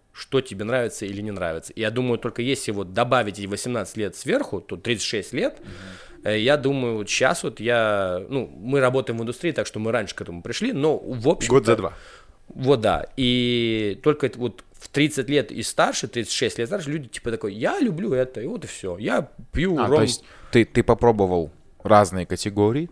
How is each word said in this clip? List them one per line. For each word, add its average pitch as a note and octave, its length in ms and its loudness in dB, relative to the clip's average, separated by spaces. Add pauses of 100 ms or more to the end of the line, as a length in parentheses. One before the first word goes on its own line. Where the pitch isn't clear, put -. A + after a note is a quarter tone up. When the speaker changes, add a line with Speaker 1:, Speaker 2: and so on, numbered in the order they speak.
(140)
Speaker 1:
что - 260 -2
тебе G#2 240 -6
нравится A#2 400 -2
или G2+ 160 -6
не G#2+ 100 -6
нравится. E2+ 440 -6
И - 80 -8
я G#2+ 80 0
думаю, A#2+ 280 0
только A#2 220 -6
если B2+ 320 -2
вот F#2+ 220 -6
добавить A#2 440 2
эти G2+ 80 -8
восемнадцать G2+ 520 -4
лет G2+ 180 -4
сверху, C#3 460 -4
то - 140 -10
тридцать G#2+ 300 -4
шесть - 280 -6
лет, A#3 260 -4
Speaker 2:
Мгм. - 120 -16 (520)
Speaker 1:
Э, G#2+ 140 0
я B2 180 4
думаю, C3 420 0
вот G#2 100 -6
щас D3+ 360 2
вот C3+ 160 -8
я, G#2 680 2
ну, B2+ 180 -4
мы A2 340 -2
работаем B2+ 380 2
в A2+ 40 -4
индустрии, B2 300 -4
так A#2 140 -2
что - 140 -8
мы A2+ 120 -2
раньше A2 220 -2
к - 60 -10
этому E2+ 220 -10
пришли, A#3+ 300 -4
но, D3 260 2
в A#2+ 300 -4
общем-то - 260 4
Speaker 3:
Год B2+ 120 6
за A#2+ 100 6
два. F#2+ 160 -2 (560)
Speaker 1:
Вот, C3 320 2
да. F2 260 2 (100)
И A#2+ 840 0
только D3 240 2
это B2+ 120 -4
вот A2+ 260 -6 (140)
в - 100 -20
тридцать C#3 420 0
лет C3+ 220 2
и - 100 -6
старше, - 460 0
тридцать A2+ 260 -4
шесть - 240 0
лет A#2 100 -2
старше, E3+ 220 -4
люди D3 180 -6
типа - 220 -8
такой: G#2+ 240 -4
«Я E3+ 260 -2
люблю G3+ 320 0
это, B2+ 280 0
и A#2 60 -6
вот G#3+ 180 -8
и - 20 -10
все. F2+ 320 -8
Я C3+ 300 -2 (240)
пью E3+ 260 0
Speaker 2:
А, A2+ 100 2
Speaker 1:
ром». C#3 80 6
Speaker 2:
то D#3 60 6
есть - 220 -2 (260)
ты, A#2+ 140 6
ты - 180 2
попробовал G2 680 4 (320)
разные F#2+ 440 6
категории, G#2 640 0